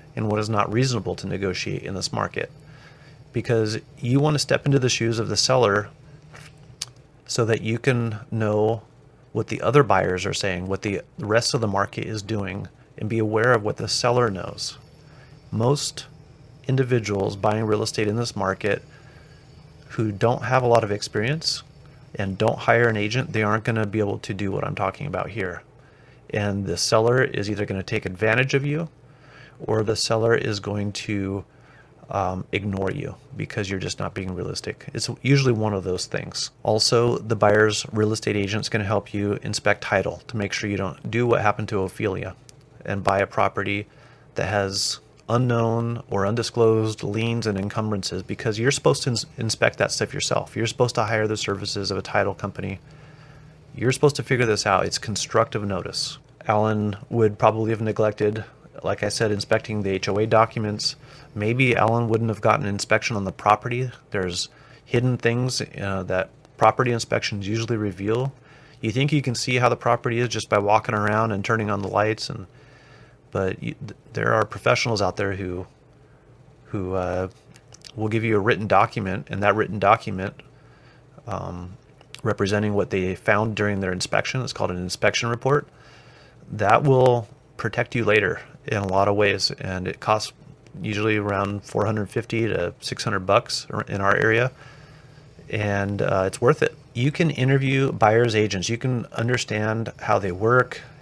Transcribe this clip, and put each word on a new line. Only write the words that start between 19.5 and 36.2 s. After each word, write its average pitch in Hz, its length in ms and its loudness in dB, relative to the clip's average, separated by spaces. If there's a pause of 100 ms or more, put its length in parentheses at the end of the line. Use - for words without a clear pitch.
who 110 240 -2
don't 117 300 0
have 127 200 2
a 123 40 2
lot 117 180 4
of 101 80 -2
experience 113 720 -4 (520)
and 98 220 -4
don't 110 220 0
hire 120 300 4
an 110 100 0
agent, 107 340 -2
they 110 100 0
aren't 107 220 0
gonna 113 220 0
be 104 120 -2
able 104 200 0
to - 160 -8
do 98 180 -4
what 98 120 -2
I'm 98 100 -6
talking 98 320 -4
about 92 240 -4
here. 95 320 -6 (680)
And 101 380 -2
the 87 100 -2
seller 120 460 4
is 104 260 -2
either 104 160 -2
gonna 95 180 -4
take 107 220 -4
advantage 110 480 0
of 143 140 0
you, 156 240 -4 (760)
or 110 180 0
the 107 140 0
seller 113 380 2
is 107 260 0
going 101 320 -4
to, 98 520 -4 (680)
um, 92 420 -2
ignore 98 380 -2
you 95 240 -6 (220)
because 101 340 -6
you're 95 100 -4
just 95 180 -8
not 95 160 -6
being 92 200 -6
realistic. 92 580 -8
It's - 160 -6 (140)
usually 131 300 6
one 107 200 0
of 95 120 -2
those 90 220 -4
things. - 440 -6 (120)